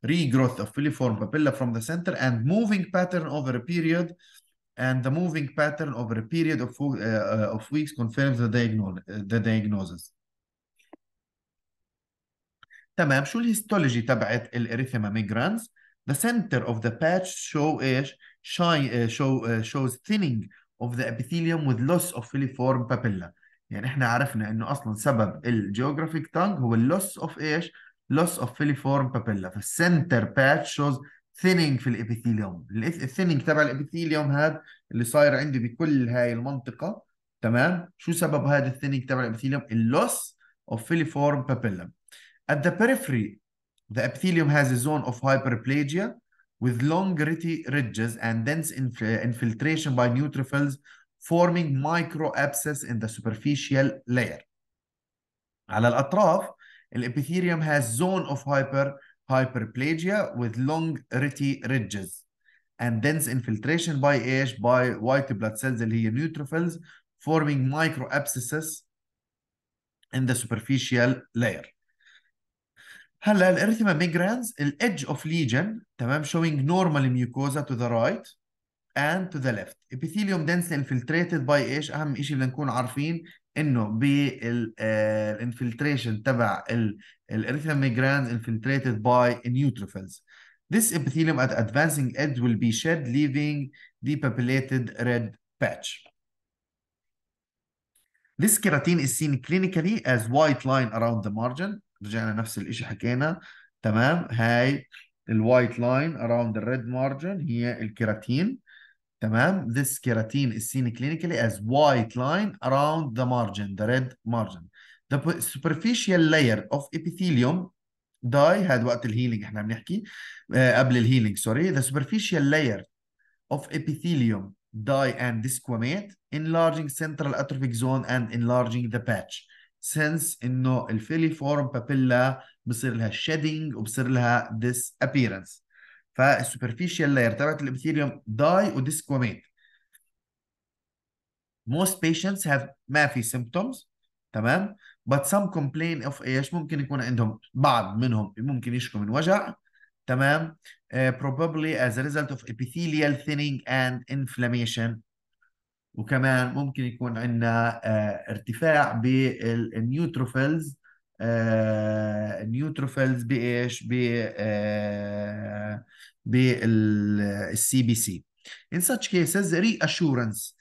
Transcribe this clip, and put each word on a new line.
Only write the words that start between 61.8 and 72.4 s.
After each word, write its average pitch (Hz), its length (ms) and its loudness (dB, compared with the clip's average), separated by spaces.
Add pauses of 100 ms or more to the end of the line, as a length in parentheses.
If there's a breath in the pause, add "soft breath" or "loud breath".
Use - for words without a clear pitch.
and 117 200 0
dense 147 260 0
infiltration 131 760 -2
by 143 120 6
إيش؟ 131 400 0
By 123 460 2
white 131 340 0
blood 110 240 -4
cells 127 240 -2
اللي 113 220 0
هي 110 80 0
neutrophils 160 680 -4 (400 loud breath)
forming 147 500 0
microabscesses 143 1120 -4 (1300)
in 131 100 0
the 127 100 2
superficial 127 840 0 (160)
layer. 104 280 0 (1600 loud breath)